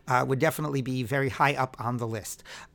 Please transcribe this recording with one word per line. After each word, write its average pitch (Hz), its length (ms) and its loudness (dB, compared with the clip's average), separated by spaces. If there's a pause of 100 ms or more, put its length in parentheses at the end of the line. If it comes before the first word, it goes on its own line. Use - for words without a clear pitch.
uh, 127 180 4
would 131 140 2
definitely 151 420 0
be 127 200 -2
very 135 280 0
high 139 260 4
up 131 240 -2
on 120 180 -2
the 117 80 -4
list. 113 380 -8 (320)